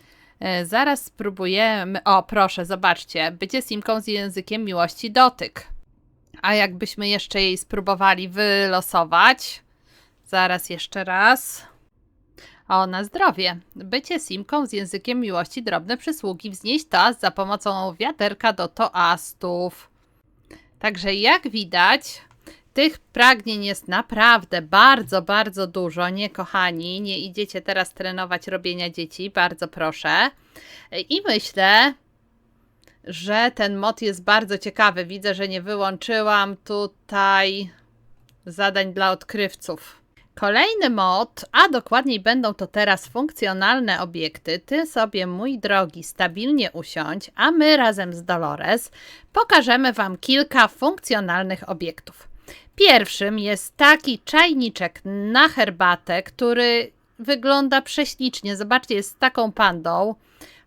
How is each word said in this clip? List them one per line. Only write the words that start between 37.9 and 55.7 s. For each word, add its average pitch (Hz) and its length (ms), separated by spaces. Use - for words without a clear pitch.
zadań 190 480
dla 190 180
odkrywców. - 880
Kolejny 294 540
mod, 202 600
a 349 180
dokładniej 254 500
będą 226 340
to 190 140
teraz 202 400
funkcjonalne 208 920
obiekty. 170 580
Ty 302 260
sobie, 214 420
mój 220 320
drogi, 190 440
stabilnie 208 680
usiądź, 160 640
a 254 160
my 311 260
razem 202 360
z 170 100
Dolores 170 680
pokażemy 262 600
wam 190 240
kilka 262 500
funkcjonalnych 190 1040
obiektów. - 580
Pierwszym 220 600
jest 202 380
taki 294 420
czajniczek 269 840
na 208 420
herbatę, 185 760